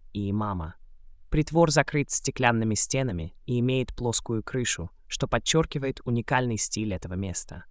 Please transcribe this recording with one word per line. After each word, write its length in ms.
и 160
имама. 460
Притвор 400
закрыт 400
стеклянными 640
стенами 580
и 120
имеет 360
плоскую 480
крышу, 480
что 200
подчёркивает 800
уникальный 520
стиль 360
этого 220
места. 560